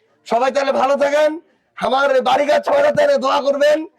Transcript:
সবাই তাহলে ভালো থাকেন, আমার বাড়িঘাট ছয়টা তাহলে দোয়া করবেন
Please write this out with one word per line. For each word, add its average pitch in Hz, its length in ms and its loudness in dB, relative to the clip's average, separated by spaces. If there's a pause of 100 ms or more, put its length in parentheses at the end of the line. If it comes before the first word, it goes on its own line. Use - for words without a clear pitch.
(260)
সবাই 240 260 -2
তাহলে 277 200 -2
ভালো 262 240 0
থাকেন, 294 340 0 (480)
আমার 262 300 0 (200)
বাড়িঘাট 285 360 2
ছয়টা 285 280 2
তাহলে 294 260 2
দোয়া 277 220 -2
করবেন 285 380 0 (200)